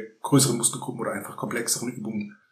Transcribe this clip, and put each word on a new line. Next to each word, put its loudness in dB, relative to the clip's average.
größeren 6
Muskelgruppen -2
oder -2
einfach -8
komplexeren -2
Übungen -6